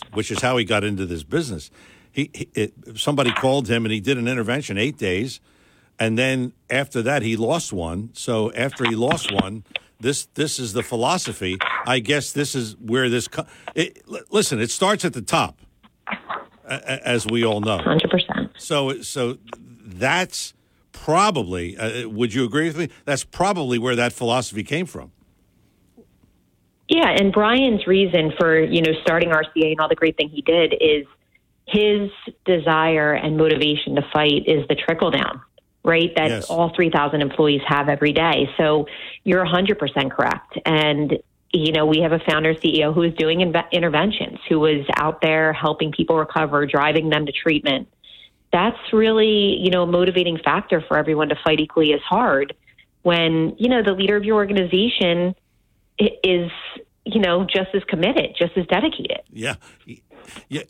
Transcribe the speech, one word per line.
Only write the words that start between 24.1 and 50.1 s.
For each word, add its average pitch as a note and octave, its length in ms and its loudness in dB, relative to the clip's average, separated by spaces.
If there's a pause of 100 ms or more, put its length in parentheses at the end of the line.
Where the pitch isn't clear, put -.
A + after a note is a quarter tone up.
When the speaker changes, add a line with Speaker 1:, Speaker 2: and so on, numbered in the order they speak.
Speaker 1:
philosophy A#2 500 -4
came E3+ 220 -6
from. - 260 -16 (1800)
Speaker 2:
Yeah, E4 220 4
and G3 240 2
Brian's A3 540 2
reason F3+ 500 4
for, D#3+ 260 4
you E3 180 2
know, D#3+ 200 4
starting E3+ 300 2
R D#3 120 2 (100)
C D#3 120 4
A D#3 60 2
and D#3 100 -2
all D#3 80 2
the E3 60 2
great D#3+ 220 2
thing D3+ 120 -2
he D3 120 -10
did E3 380 4
is D3+ 260 2 (600)
his G#3 440 2 (340)
desire D#3+ 680 2
and D#3 240 -2
motivation D3+ 580 2
to C#3 80 0 (100)
fight D3+ 320 2
is D3+ 220 2
the D3 80 2
trickle E3 340 0
down, C#3 320 -2 (420)
right? E3 320 2
That D#3 140 2
Speaker 1:
Yes. A2 160 -4
Speaker 2:
all E3+ 300 0
three E3+ 160 2
thousand D3 300 2
employees C#3+ 460 2
have C#3+ 220 0
every D3 240 2
day. D3+ 420 2
So D3+ 300 2 (380)
you're F#3 180 2
a E3+ 80 0
hundred G3 300 2
percent C#3 340 -2
correct. - 500 -2
And, D3+ 540 2 (340)
you D#3+ 200 0
know, D#3 160 2
we D#3 140 4
have E3 100 2
a E3 80 2
founder D#3+ 420 2
C D#3 180 2
E D3+ 40 4
O D3+ 100 0
who E3+ 80 2
is E3+ 140 2
doing D#3+ 240 2
inve-, E3+ 320 0
interventions, E3+ 640 0 (100)
who D#3+ 120 2
was D3+ 260 2 (100)
out D#3 260 -2
there D#3 320 2
helping D3+ 380 -2
people D#3+ 260 0
recover, D3 500 0
driving D3+ 420 2
them D3+ 160 2
to C#3 60 -6
treatment. D3 580 -2 (640)
That's F#3 240 2 (160)
really, A3 640 4
you F#3 120 2
know, F3+ 120 2
a F3 40 0
motivating F3 500 2